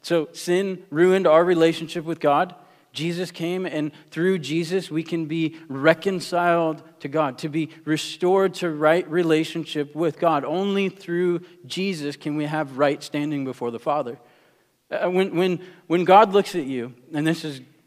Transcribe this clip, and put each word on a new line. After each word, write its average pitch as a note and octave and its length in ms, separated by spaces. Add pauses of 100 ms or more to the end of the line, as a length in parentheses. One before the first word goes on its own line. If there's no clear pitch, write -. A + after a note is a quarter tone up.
So E3 300
sin F#3 580
ruined F3+ 380
our D#3+ 160
relationship E3 600
with D#3+ 140
God. D#3 380 (360)
Jesus E3+ 380
came, F3+ 360
and D3+ 260 (180)
through F3+ 300
Jesus, E3 500
we D#3+ 140
can E3 220
be D#3+ 280 (140)
reconciled E3 1120 (160)
to - 80
God, C#3 320
to D#3+ 100
be D3+ 220 (140)
restored F#3 680
to F3 140
right D3+ 400
relationship D#3 840
with D#3 240
God. D#3 260
Only G3 440
through F3 540 (240)
Jesus D3 500
can D3 180
we D3+ 120
have D3 320
right C#3 220
standing D3 440
before B2 260
the A#2 80
Father. C#3+ 400 (720)
Uh, - 200
when, F#3 260
when, F3+ 240 (260)
when E3+ 180
God G3 280
looks G3 220
at E3 100
you, B2+ 300 (180)
and D3+ 140
this E3 180
is C#3 160 (260)